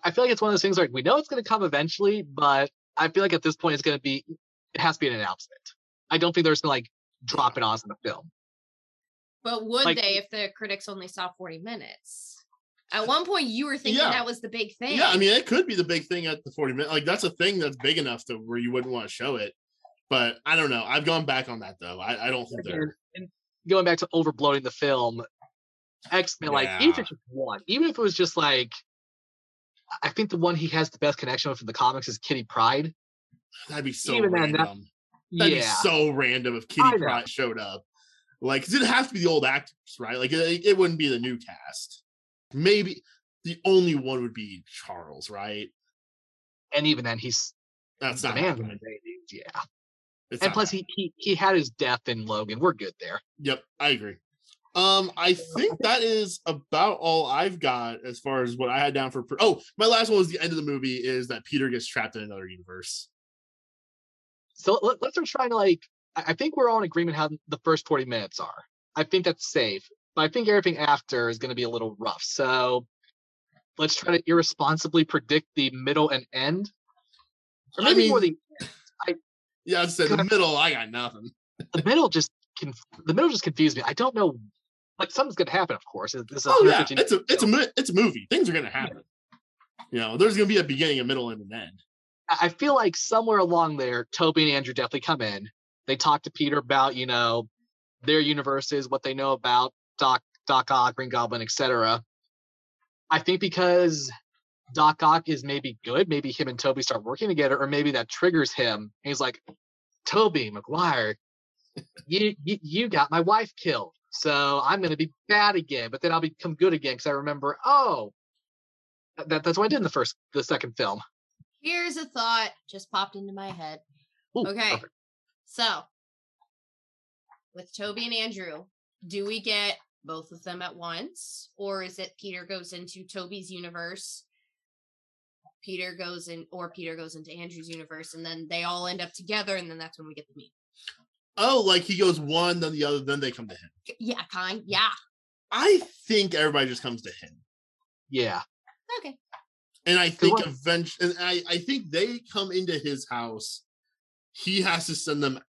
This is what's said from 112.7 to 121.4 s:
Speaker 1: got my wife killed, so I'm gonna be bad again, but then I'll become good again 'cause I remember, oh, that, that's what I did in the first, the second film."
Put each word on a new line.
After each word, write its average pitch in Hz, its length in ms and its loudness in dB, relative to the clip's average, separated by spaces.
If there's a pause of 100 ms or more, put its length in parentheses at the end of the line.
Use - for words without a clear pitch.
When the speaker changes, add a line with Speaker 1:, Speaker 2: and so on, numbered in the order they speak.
Speaker 1:
got 151 240 2
my 160 80 2
wife 214 360 2
killed, 123 360 -4 (180)
so 143 540 0
I'm 185 180 2
gonna 156 140 0
be 156 160 -2 (160)
bad 208 260 4
again, 135 380 -4
but 135 100 -8
then 170 80 2
I'll 165 100 2
become 160 360 -6
good 185 180 4
again 135 220 -2
'cause 120 100 -8
I 151 40 0
remember, 143 540 -4
oh, 233 480 2 (1120)
that, 156 200 -2
that's 170 120 2
what 208 100 4
I - 20 2
did 285 80 2
in 240 80 0
the 156 40 0
first, - 280 -2 (160)
the 139 100 0
second 131 340 -4
film." 107 240 -2 (600)